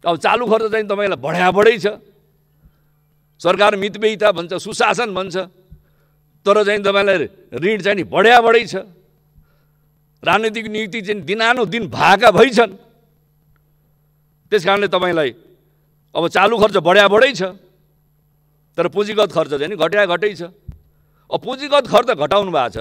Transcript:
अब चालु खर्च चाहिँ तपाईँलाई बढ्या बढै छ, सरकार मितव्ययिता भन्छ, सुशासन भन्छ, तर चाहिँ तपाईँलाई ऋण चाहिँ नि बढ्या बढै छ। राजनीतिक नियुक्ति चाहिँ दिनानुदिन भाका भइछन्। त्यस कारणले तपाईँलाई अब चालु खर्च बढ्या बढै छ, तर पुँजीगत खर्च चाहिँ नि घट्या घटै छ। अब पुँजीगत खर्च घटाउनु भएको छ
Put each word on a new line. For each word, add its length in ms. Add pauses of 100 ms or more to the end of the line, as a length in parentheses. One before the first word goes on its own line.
अब 140
चालु 300
खर्च 240
चाहिँ 160
तपाईँलाई 320
बढ्या 320
बढै 260
छ, 100 (1500)
सरकार 340
मितव्ययिता 560
भन्छ, 240
सुशासन 580
भन्छ, 240 (1080)
तर 180
चाहिँ 180
तपाईँलाई 360 (360)
ऋण 240
चाहिँ 180
नि 80
बढ्या 380
बढै 240
छ। 100 (1500)
राजनीतिक 420
नियुक्ति 360
चाहिँ 200
दिनानुदिन 680
भाका 440
भइछन्। 420 (1800)
त्यस 140
कारणले 240
तपाईँलाई 400 (840)
अब 120
चालु 300
खर्च 220
बढ्या 280
बढै 300
छ, 60 (1300)
तर 100
पुँजीगत 420
खर्च 220
चाहिँ 160
नि 100
घट्या 300
घटै 260
छ। 80 (880)
अब 80
पुँजीगत 480
खर्च 320
घटाउनु 320
भएको 220
छ 100